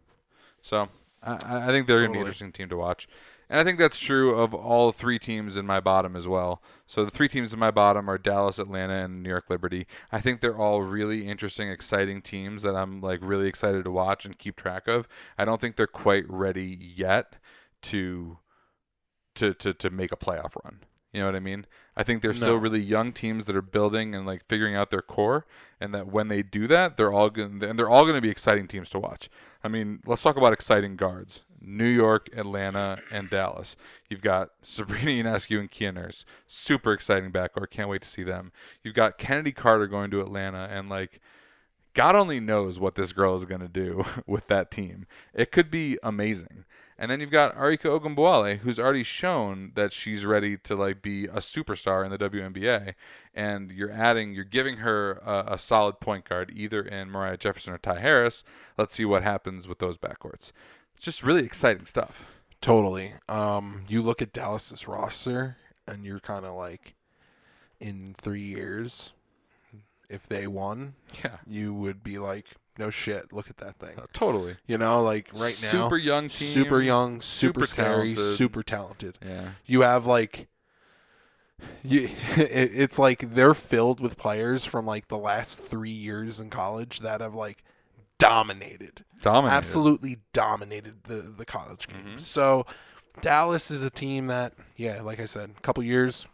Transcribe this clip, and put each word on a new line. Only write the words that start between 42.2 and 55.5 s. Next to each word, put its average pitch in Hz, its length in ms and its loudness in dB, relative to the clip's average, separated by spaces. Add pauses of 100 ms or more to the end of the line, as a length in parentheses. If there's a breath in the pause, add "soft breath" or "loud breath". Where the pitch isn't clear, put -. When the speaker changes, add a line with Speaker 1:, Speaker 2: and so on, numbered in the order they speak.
Speaker 1:
knows 104 400 0
what 95 140 0
this 92 180 -2
girl 92 240 4
is 92 100 -4
gonna 92 220 -8
do 92 380 -4 (100)
<laughs> - 120 -10
with 101 200 -2
that 98 220 2
team. 95 380 -10 (260 loud breath)
It - 180 0
could 165 200 0
be 156 320 -2
amazing. 104 640 -4 (340 soft breath)
And 117 120 -4
then 139 80 -2
you've 147 100 -8
got 147 260 6
Arika 151 440 2
Ogunbowale, 147 600 4
who's 113 200 -2
already 131 240 2
shown 104 720 -4
that 104 180 0
she's 104 320 -6
ready 104 320 2
to, - 180 -6
like, 98 260 -2
be 101 240 -4
a 104 120 -8
superstar 98 640 -4
in 95 60 -4
the 98 80 -6
W 101 260 -4
N 92 100 -10
B 95 140 -4
A. 104 280 -2 (400 loud breath)
And 101 360 -6
you're 98 200 -6
adding, 110 420 2
you're 98 100 -8
giving 123 340 -2
her 104 460 0
a, 104 300 -2